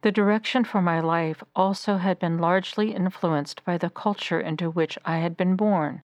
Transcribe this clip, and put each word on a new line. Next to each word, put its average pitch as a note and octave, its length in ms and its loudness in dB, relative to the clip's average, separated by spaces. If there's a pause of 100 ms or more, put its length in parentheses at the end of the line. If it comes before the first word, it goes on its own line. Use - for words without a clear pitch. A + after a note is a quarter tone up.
The G#3+ 80 4
direction G#3+ 540 2
for G#3 160 0
my E3+ 200 2
life D#3+ 420 0 (120)
also G3 440 -2
had F3+ 200 0
been E3+ 200 -2
largely F#3 560 0
influenced E3+ 720 -2
by F3 100 0
the E3+ 140 -2
culture - 500 -2
into D#3+ 300 -4
which D#3+ 340 -2
I E3 140 -2
had E3+ 180 -2
been F#3 200 2
born F#3 540 0